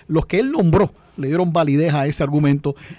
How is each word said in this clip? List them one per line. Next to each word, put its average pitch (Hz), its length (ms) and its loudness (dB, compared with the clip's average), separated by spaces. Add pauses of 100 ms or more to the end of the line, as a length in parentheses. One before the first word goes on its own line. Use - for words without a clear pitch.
los 156 180 0
que 180 140 -2
él 262 120 -2
nombró, 196 400 2 (240)
le 131 120 -8
dieron 170 260 -2
validez 156 400 2
a 143 140 -2
ese 151 160 -4
argumento. 143 520 0 (240)